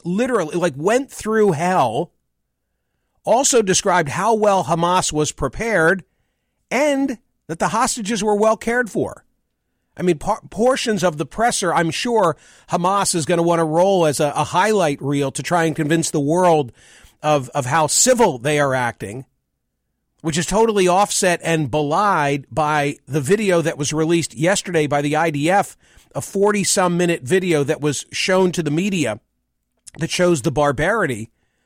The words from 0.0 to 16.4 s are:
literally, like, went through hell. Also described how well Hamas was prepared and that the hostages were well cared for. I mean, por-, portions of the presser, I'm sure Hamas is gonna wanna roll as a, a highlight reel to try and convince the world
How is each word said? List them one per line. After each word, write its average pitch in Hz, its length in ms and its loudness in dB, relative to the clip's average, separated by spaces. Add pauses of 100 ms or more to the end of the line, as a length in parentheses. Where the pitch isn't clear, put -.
literally, 196 500 -2
like, 170 220 0
went 220 340 0
through 214 420 2
hell. 151 600 0 (1120)
Also 240 360 2
described 180 500 0
how 196 240 0
well 202 300 2
Hamas 170 480 0
was 151 200 -2
prepared 180 720 0 (680)
and 277 480 0 (300)
that 160 100 -8
the 196 100 -2
hostages 220 540 -2
were 214 140 2
well 220 200 2
cared 233 320 -2
for. - 360 -6 (720)
I - 60 -8
mean, 175 160 2
por-, 208 320 -4
portions 220 520 0
of 175 140 0
the 151 100 -4
presser, 208 460 -2
I'm 165 180 2
sure 208 460 0 (320)
Hamas 185 460 0
is 160 100 -2
gonna 170 180 0
wanna 170 220 2
roll 170 420 2
as 151 140 0
a, 147 160 0
a 147 80 0
highlight 180 560 0
reel 139 320 -2
to 147 100 -8
try 170 220 0
and 160 100 0
convince 160 360 0
the 156 100 -2
world 156 520 2 (500)